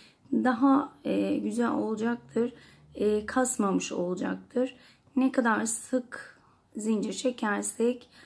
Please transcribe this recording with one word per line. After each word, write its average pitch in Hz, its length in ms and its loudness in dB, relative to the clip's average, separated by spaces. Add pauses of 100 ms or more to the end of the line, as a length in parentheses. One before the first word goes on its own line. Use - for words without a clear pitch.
(320)
daha, 254 600 4 (120)
e, 196 340 0
güzel 220 320 0
olacaktır. 226 800 -2 (420)
E, 214 320 0
kasmamış 214 640 0
olacaktır. 190 800 -4 (420)
Ne 262 160 2
kadar 226 340 2
sık - 720 -4 (360)
zincir 214 360 -2
çekersek 233 960 -2 (180)